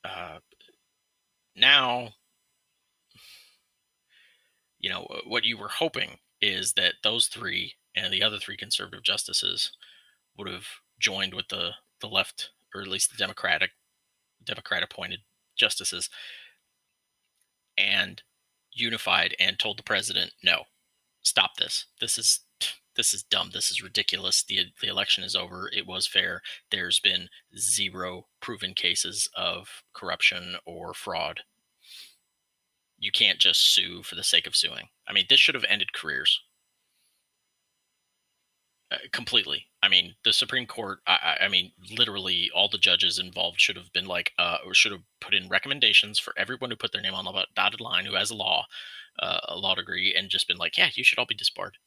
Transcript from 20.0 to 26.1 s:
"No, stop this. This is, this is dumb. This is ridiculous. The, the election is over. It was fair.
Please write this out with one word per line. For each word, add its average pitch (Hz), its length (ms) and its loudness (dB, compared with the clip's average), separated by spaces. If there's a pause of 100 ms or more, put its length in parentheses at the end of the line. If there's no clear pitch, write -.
"No, 87 200 2 (580)
stop - 360 2
this. - 280 -4 (140)
This - 180 -2
is, - 240 2 (540)
this - 180 0
is - 100 -6
dumb. - 300 0
This - 180 0
is - 120 -4
ridiculous. 95 600 0
The, 98 240 0 (140)
the 110 60 -4
election 98 360 0
is 98 120 -4
over. 92 380 -4
It 92 140 -2
was 92 200 -4
fair. 92 340 0 (300)